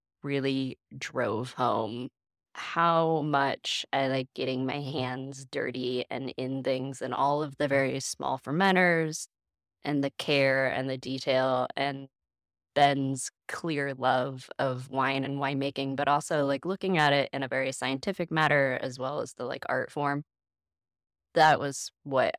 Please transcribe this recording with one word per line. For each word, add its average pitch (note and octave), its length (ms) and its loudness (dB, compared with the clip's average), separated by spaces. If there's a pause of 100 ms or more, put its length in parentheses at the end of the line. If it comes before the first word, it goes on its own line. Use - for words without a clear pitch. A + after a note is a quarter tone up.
(240)
really C3+ 540 -2 (200)
drove A#2+ 560 -4
home A#2 560 -2 (440)
how E3 680 2
much C#3 720 0
I C3+ 140 2
like C3 280 -2
getting C3 300 -2
my C#3 160 -4
hands C3+ 640 -6
dirty B2+ 640 -4
and B2+ 280 -6
in C3+ 260 -4
things C3 380 -2
and B2+ 120 -4
all C#3+ 300 0
of C#3 140 -8
the D3 100 0
very C3+ 340 2
small C3+ 360 -4
fermenters E3+ 920 2 (560)
and C#3+ 200 0
the C#3 80 -4
care C3+ 560 2
and C3 220 -2
the C3 80 -4
detail C3 680 0 (100)
and C#3 300 -4 (680)
Ben's C#3 560 4 (160)
clear C#3+ 480 -4
love B2+ 540 0 (100)
of C3 320 -2
wine C3+ 340 0
and C#3 140 -4
winemaking, C#3 580 -2
but C#3 100 0
also, D3 380 2
like, C#3 200 0
looking F#3+ 320 0
at C#3+ 160 6
it C#3 200 2
in C#3 100 -4
a B2+ 60 -2
very C3 240 -2
scientific C3+ 580 -4
manner D3 500 4
as B2 180 -6
well C3+ 220 -4
as - 140 -8
the, B2 100 -8
like, C3 240 -6
art B2+ 220 -2
form. C#3+ 320 -2 (1120)
That D#3 260 8
was C#3 320 -6 (120)
what B2+ 360 2